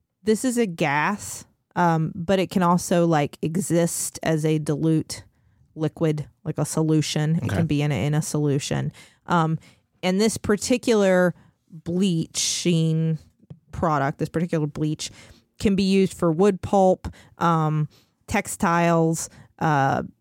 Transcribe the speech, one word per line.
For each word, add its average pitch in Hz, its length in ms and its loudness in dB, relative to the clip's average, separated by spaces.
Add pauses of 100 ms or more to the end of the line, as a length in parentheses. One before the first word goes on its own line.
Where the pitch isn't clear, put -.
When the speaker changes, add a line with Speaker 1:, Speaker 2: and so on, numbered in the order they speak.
(220)
Speaker 1:
This 214 220 0
is 247 140 -2
a 233 80 2
gas, 165 800 -2 (300)
um, 165 400 2
but 190 240 0
it 180 120 -2
can 185 120 0
also, 175 440 2
like, 151 360 0
exist 170 800 -2
as 160 220 0
a 156 140 2
dilute 156 640 -2 (500)
liquid, 151 520 -2 (180)
like 156 140 -6
a 147 60 -2
solution. 156 720 0
It 185 80 -2
Speaker 2:
Okay. 98 120 -2
Speaker 1:
can 170 100 2
be 147 160 0
in 147 100 0
a, 117 140 0
in 147 80 0
a 151 80 2
solution. 147 680 -2 (340)
Um, 160 320 0 (440)
and 185 180 0
this 220 180 0
particular 202 960 2 (360)
bleaching 160 1500 -2 (540)
product, 151 460 0
this 160 100 -4
particular 165 380 -2
bleach, 151 440 -6 (480)
can 196 180 2
be 196 60 2
used 190 320 2
for 175 180 0
wood 190 300 2
pulp, 185 460 2 (300)
um, 156 500 0 (380)
textiles, 170 1000 0 (300)
uh, 135 440 0 (180)